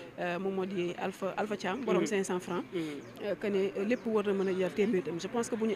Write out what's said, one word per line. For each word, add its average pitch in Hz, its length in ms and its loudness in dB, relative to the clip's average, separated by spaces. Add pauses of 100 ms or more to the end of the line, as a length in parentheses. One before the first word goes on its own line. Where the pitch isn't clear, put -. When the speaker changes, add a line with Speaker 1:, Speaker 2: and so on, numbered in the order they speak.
(200)
Speaker 1:
euh, 175 200 -2
moom 190 160 -2
moo 185 100 0
di 175 320 -2
Alpha, 190 400 -4
Alpha 208 200 0
Thiam, 202 280 -2
borom 180 180 6
Speaker 2:
Mhm. 208 40 0
Speaker 1:
cinq 196 180 2
cents 180 140 0
francs. 180 240 -2 (100)
Speaker 2:
Mhm. 175 80 0 (440)
Speaker 1:
Euh, 202 160 0
que 220 60 -2
ne 202 140 2 (280)
lépp 247 160 2
war 214 220 2
na 202 60 4
mën 190 160 2
a 185 100 2
jar 185 120 2
téeméer 202 300 4
tam. 160 180 -2
Je 180 80 -4
pense 233 220 0
que 247 60 -2
bu 220 120 2
ñu 220 80 4